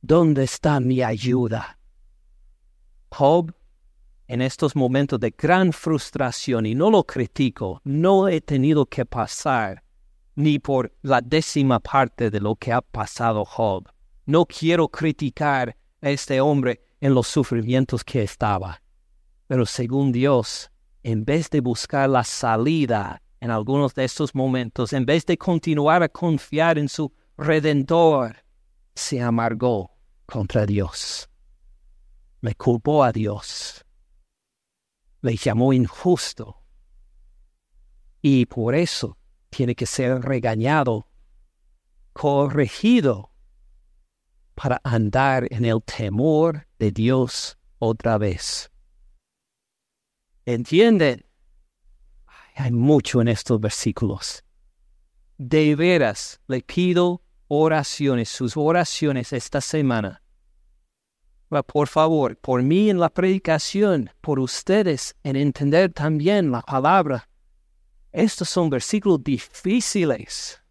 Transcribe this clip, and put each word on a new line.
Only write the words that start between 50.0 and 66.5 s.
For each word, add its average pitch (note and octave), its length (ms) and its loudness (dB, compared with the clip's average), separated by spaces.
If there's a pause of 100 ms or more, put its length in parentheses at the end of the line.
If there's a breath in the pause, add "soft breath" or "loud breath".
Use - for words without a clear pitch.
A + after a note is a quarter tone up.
¿Entienden? D3+ 800 4 (1040)
Ay, - 400 -10
hay A#2 60 0
mucho B2 500 4
en A2+ 60 2
estos A2+ 300 0
versículos. - 840 -4 (920)
De D3+ 360 2
veras, D#3 760 0
le C3 120 -2
pido F3+ 600 0 (260)
oraciones, D3 800 0
sus - 280 -6
oraciones D3+ 760 0
esta C3+ 300 -6
semana. A#2+ 600 -2 (1300)
Va, C#3+ 100 0
por D3 260 0
favor, D#3 480 2
por B2+ 260 -2
mí F#3 280 4
en F#3 80 2
la E3+ 100 2
predicación, F#3 1000 0 (100)
por C#3+ 180 -2
ustedes E3+ 840 -2
en C3+ 140 -4
entender D3 560 2
también D#3 580 0